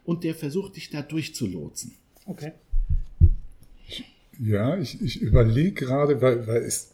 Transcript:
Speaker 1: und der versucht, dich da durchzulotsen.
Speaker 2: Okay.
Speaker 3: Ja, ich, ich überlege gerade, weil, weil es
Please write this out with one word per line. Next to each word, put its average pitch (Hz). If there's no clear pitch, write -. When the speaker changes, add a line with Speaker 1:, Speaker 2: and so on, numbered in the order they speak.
Speaker 1:
und 170
der 160
versucht, 160
dich -
da 147
durchzulotsen. 101
Speaker 2:
Okay. 160
Speaker 3:
Ja, 107
ich, 131
ich -
überlege 123
gerade, 139
weil, 120
weil 117
es -